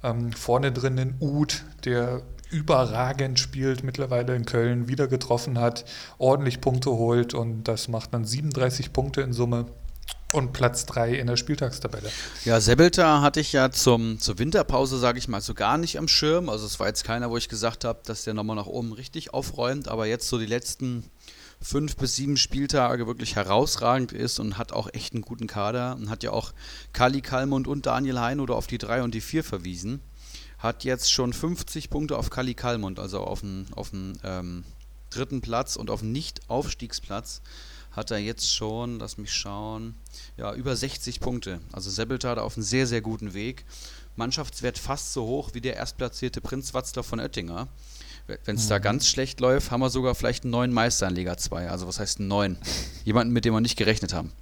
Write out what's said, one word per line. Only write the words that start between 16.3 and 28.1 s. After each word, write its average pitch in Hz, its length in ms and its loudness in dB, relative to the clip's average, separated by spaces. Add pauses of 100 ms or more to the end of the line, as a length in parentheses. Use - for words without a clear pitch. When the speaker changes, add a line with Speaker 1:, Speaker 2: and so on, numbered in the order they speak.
Speaker 2:
Also 107 160 -2
es - 160 -4
war 95 60 2
jetzt - 180 -2
keiner, 120 240 -2
wo 117 80 0
ich 117 100 -2
gesagt 113 380 -2
hab, 117 180 -2
dass - 220 -6
der 110 80 -2
nochmal 107 240 -2
nach 101 80 -4
oben 117 260 -4
richtig 131 420 -12
aufräumt. 131 540 -2
Aber 110 180 -2
jetzt 117 220 -2
so 127 100 0
die 110 80 0
letzten 123 640 -4 (520)
fünf 143 340 0
bis 135 220 0
sieben 139 180 2
Spieltage 127 720 2
wirklich 113 300 -4
herausragend 117 720 4
ist 110 300 -2
und 104 160 -4
hat 117 160 -6
auch - 200 -2
echt - 200 -8
einen 113 80 -2
guten 113 260 -8
Kader. 123 480 -2
Und 104 140 -8
hat 113 140 -6
ja 110 80 -2
auch 110 200 -2 (400)
Kali 131 300 4
Kalmund 135 440 0
und 135 200 -2
Daniel 127 340 2